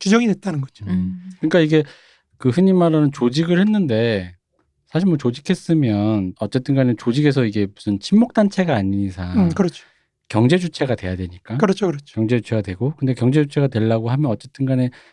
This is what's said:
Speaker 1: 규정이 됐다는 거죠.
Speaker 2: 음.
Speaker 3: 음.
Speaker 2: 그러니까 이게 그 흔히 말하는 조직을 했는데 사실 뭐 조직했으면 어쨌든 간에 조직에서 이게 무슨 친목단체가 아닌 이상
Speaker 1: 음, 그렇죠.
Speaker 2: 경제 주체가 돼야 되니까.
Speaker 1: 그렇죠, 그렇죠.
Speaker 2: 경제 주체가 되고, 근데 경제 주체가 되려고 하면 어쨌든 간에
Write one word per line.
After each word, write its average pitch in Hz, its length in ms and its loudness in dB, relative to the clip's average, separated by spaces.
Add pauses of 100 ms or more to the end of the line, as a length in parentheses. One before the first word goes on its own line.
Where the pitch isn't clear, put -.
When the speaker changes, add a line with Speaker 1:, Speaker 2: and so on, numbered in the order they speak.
Speaker 1:
규정이 226 260 2
됐다는 185 340 -4
거죠. 131 240 -12
Speaker 2:
음. 98 40 -6
Speaker 3:
음. 180 400 -4 (100)
Speaker 2:
그러니까 160 200 2
이게 156 240 4 (540)
그 131 120 -2
흔히 185 240 4
말하는 160 380 2
조직을 156 480 0
했는데 117 760 0 (520)
사실 170 200 0
뭐 165 100 2
조직했으면 113 1200 0
어쨌든 127 360 -4
간에 127 220 2
조직에서 131 480 0
이게 104 280 -2
무슨 101 260 -4
친목단체가 196 760 2
아닌 98 260 0
이상 92 360 -6
Speaker 1:
음, 180 120 4
그렇죠. 175 340 -2 (460)
Speaker 2:
경제 123 280 4
주체가 151 380 -4
돼야 92 200 -6
되니까. 90 420 -8
Speaker 1:
그렇죠, 190 300 0
그렇죠. 143 160 -4 (100)
Speaker 2:
경제 110 280 0
주체가 110 200 -4
되고, 98 360 -6
근데 131 160 -2
경제 127 300 2
주체가 143 240 0
되려고 113 420 0
하면 135 200 -2
어쨌든 - 360 -6
간에 127 240 0 (240)